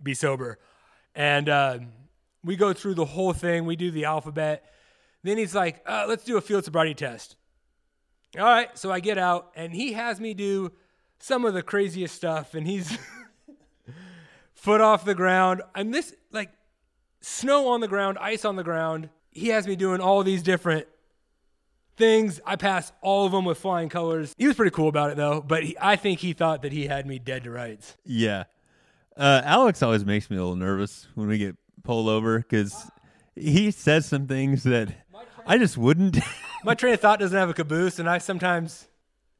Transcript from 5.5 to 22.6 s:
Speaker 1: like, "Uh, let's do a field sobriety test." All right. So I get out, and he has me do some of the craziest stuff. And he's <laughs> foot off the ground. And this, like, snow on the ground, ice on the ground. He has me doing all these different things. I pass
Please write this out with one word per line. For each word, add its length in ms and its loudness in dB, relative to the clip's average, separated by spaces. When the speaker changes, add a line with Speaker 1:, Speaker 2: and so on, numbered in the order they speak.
Speaker 1:
like, 320 0
"Uh, 220 -2
let's 160 -4
do 120 -2
a 40 2
field 240 -2
sobriety 300 0
test." 420 -12
All 80 -2
right. 320 4
So 140 -8
I 80 -2
get 180 -2
out, 380 0
and 180 -10
he 200 -6
has 280 -6
me 140 -8
do 380 -4
some 240 -2
of 100 0
the 80 -4
craziest 540 -4
stuff. 380 -6
And 120 -6
he's 320 -6
<laughs> 1600 -20
foot 260 2
off 240 6
the 100 0
ground. 480 2
And 200 -6
this, 200 -6
like, 200 -8
snow 480 0
on 120 2
the 80 -4
ground, 320 -2
ice 240 -6
on 120 -2
the 80 -6
ground. 460 -4
He 180 -6
has 180 0
me 100 -4
doing 240 0
all 220 4
these 200 0
different 440 0
things. 480 4
I 120 -4
pass 360 -2